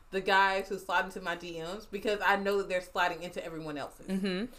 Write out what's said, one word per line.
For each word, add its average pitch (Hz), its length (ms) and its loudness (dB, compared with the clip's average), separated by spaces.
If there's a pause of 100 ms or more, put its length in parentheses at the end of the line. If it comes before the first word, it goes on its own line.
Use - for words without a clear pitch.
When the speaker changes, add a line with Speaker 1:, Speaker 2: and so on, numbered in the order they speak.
(120)
Speaker 1:
the 190 100 0
guys 190 480 4
who 190 100 -2
slide 190 260 0
into 190 140 -10
my 175 160 -2
D 170 240 -8
Ms 185 280 -8
because 208 380 -2
I 196 120 6
know 196 220 2
that 180 100 -2
they're 185 120 0
sliding 175 420 -2
into 175 200 -8
everyone 160 340 -8
else's. - 300 -10
Speaker 2:
Mm-hmm. 190 380 -2 (140)